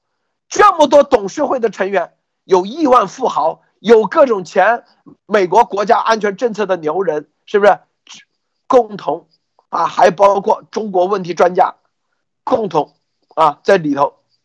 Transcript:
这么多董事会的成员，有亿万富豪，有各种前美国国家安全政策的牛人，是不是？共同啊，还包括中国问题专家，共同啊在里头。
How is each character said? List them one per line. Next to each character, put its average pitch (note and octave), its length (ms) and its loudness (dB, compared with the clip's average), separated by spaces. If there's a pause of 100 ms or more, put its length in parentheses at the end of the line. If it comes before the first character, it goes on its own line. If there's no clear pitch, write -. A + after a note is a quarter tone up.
(480)
这 G4+ 300 4
么 D4+ 100 2
多 C#4+ 160 6
董 A3 240 0
事 D4 160 -6
会 C4 160 -4
的 A3 100 -2
成 G3+ 200 -6
员， F#3 240 -4 (320)
有 F#3 200 0
亿 C#4+ 220 -4
万 A#3+ 220 2
富 A#3+ 180 -6
豪， D#3+ 340 -4 (180)
有 A3 280 4
各 D#4 180 2
种 G3+ 200 -4
前 G3+ 400 -2 (400)
美 G3 200 0
国 G3 200 2
国 G3 180 -6
家 G#3 160 2
安 A3 220 -2
全 G3+ 160 -4
政 A3+ 160 -4
策 G#3 120 -6
的 F#3+ 120 -4
牛 E3 260 -4
人， D#3 260 -6 (160)
是 G#3 140 -2
不 G3+ 60 2
是？ G3 120 4 (880)
共 G#3+ 280 0
同 E3+ 320 -8 (400)
啊， - 180 -4
还 F3 260 2
包 G3 280 2
括 G3+ 320 -4
中 G#3 200 -8
国 F3+ 160 0
问 G3 160 -4
题 E3+ 100 -10
专 F3+ 200 0
家， F3 220 0 (720)
共 A3+ 240 -4
同 D3+ 260 -4 (400)
啊 D3+ 280 0
在 G3+ 120 4
里 D#3 180 -2
头。 C#3 200 -2 (320)